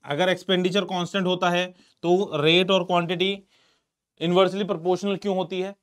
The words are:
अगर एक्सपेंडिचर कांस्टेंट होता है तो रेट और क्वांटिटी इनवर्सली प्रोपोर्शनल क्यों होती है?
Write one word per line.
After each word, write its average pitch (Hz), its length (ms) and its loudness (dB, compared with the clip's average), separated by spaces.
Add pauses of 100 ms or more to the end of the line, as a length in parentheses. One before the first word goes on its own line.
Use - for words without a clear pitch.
अगर 151 240 0
एक्सपेंडिचर 185 560 0
कांस्टेंट 180 400 -4
होता 180 240 0
है 180 180 0 (340)
तो 180 300 2 (100)
रेट 175 300 4
और 185 120 4
क्वांटिटी 180 600 0 (760)
इनवर्सली 180 440 2
प्रोपोर्शनल 185 520 -2
क्यों 196 200 -4
होती 185 260 -4
है? 196 220 -8